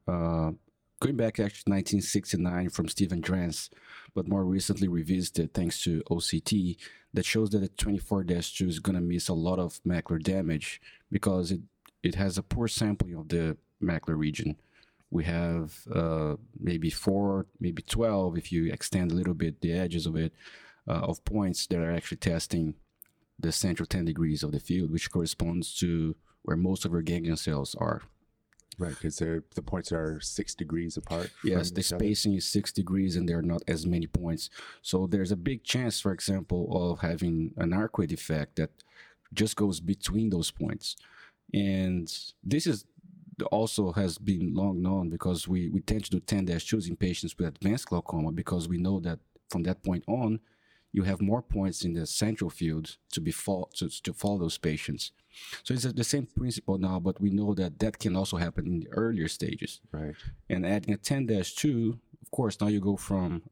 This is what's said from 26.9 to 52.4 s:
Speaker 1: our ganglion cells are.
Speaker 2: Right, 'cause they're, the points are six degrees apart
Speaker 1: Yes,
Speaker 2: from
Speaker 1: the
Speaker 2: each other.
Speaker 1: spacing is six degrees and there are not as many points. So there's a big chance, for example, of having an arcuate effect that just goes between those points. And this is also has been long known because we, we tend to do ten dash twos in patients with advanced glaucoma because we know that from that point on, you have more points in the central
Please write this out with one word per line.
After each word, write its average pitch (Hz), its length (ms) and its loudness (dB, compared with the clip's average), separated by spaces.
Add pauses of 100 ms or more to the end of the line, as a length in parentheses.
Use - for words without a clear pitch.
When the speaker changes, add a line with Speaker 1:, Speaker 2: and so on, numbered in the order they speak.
Speaker 1:
our 85 100 0
ganglion 82 340 0
cells 71 400 -2
are. 78 260 0 (760)
Speaker 2:
Right, 85 160 -2
'cause 78 220 -4
they're, 82 260 -2 (120)
the 87 80 -4
points - 280 -4
are 78 300 -2
six - 340 -6
degrees 82 440 -4
apart 85 320 -4 (120)
Speaker 1:
Yes, 90 260 2
Speaker 2:
from 87 60 -8
Speaker 1:
the 95 60 -2
Speaker 2:
each - 120 0
other. 90 60 -2
Speaker 1:
spacing 104 360 2
is 92 120 -2
six - 260 0
degrees 92 440 2
and 87 100 2
there 85 120 2
are 80 40 0
not 85 240 0
as 82 200 0
many 85 200 2
points. 82 440 -2 (320)
So 92 240 2
there's 92 260 2
a 101 40 2
big 110 280 -2
chance, 123 340 0
for 98 140 0
example, 90 560 0 (240)
of 82 80 -4
having 82 560 0
an 87 140 2
arcuate 95 420 2
effect 76 440 -2
that 78 140 2 (600)
just 107 240 2
goes 101 240 2
between 98 480 0
those 87 220 2
points. - 460 -4 (580)
And 92 580 2 (300)
this 139 240 2
is 120 180 0 (640)
also 104 420 2
has 90 260 2
been 92 360 2
long 92 280 2
known 92 260 2
because 85 400 0
we, 90 200 2
we 92 120 2
tend 107 240 -2
to - 60 -6
do 92 100 2
ten 98 240 0
dash 85 220 0
twos 107 200 0
in 85 100 -4
patients 90 400 -2
with 85 120 0
advanced 101 380 0
glaucoma 82 440 0
because 85 380 -2
we 87 100 0
know 92 220 2
that 82 180 -4 (300)
from 87 160 -2
that 92 180 0
point 90 240 0
on, 113 340 0 (520)
you 101 100 4
have 92 180 2
more 104 220 2
points 95 420 -2
in 87 80 0
the 82 140 -2
central 107 420 0